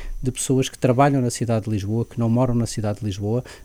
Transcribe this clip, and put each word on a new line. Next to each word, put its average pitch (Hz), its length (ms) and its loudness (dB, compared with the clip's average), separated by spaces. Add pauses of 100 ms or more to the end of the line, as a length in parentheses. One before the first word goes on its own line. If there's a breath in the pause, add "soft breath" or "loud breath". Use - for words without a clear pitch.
(240 loud breath)
de 127 80 0
pessoas 131 360 0
que - 120 -14
trabalham 135 420 4
na 120 80 0
cidade 113 360 -2
de 110 60 -2
Lisboa, 107 340 -2
que - 140 -14
não 117 80 2
moram 120 280 2
na 117 100 2
cidade 104 360 -4
de 110 40 -4
Lisboa, 104 380 -2 (220 loud breath)